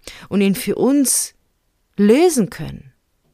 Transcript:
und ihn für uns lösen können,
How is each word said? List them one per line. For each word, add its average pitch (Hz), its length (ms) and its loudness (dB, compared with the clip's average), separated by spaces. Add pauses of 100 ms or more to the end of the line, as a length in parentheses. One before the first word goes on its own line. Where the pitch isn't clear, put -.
(280)
und 202 140 -2
ihn 196 140 0
für - 200 -6
uns - 580 0 (640)
lösen 247 520 2
können, 143 440 -14 (400)